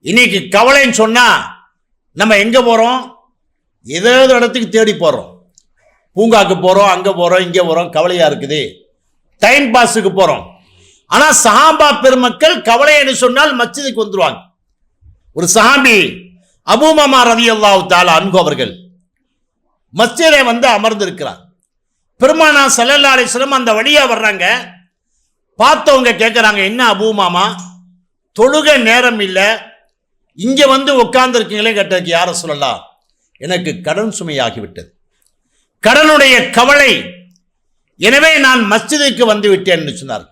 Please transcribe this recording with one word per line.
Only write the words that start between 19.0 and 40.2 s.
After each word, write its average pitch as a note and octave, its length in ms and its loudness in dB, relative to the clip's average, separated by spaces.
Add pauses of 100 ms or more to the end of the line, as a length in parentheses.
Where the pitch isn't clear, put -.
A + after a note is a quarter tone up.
மஸ்ஜிதிலே C#4+ 500 2
வந்து A#3+ 240 0
அமர்ந்திருக்கிறார். G3+ 760 -4 (760)
பெருமானா D4+ 440 2 (140)
ஸல்லல்லாஹு C#4 360 2
அலைஹி B3 140 0
வஸல்லம் C4+ 300 -4
அந்த A#3+ 160 -2
வழியா C#4 320 0
வர்றாங்க. G#3+ 400 -2 (1120)
பார்த்தவங்க C#4 540 2
கேட்கறாங்க, G#3+ 500 0
"என்ன A3+ 240 -4
அபூ G#3+ 260 0
மாமா, F#3 300 -2 (920)
தொழுக C#4+ 420 2
நேரம் A#3 420 0
இல்ல, F#3 200 -4 (1000)
இங்க C4 300 -2
வந்து C4+ 240 0 (120)
உட்கார்ந்துருக்கீங்களே?" A3+ 720 -2
கேட்டதுக்கு, F#3 400 -4
"யா E3+ 100 0
ரசூலல்லாஹ், C#3+ 560 -6 (580)
எனக்கு F3 340 -6 (100)
கடன் F#3+ 380 -6
சுமையாகிவிட்டது, A#2 680 -8 (960)
கடனுடைய C#4+ 520 4 (140)
கவலை, C4+ 420 2 (1080)
எனவே C#4+ 380 2
நான் C4 340 2
மஸ்ஜிதுக்கு A#3+ 540 -2
வந்து G#3 240 0
விட்டேன்னு" F3+ 440 -2
சொன்னார். B2 380 -12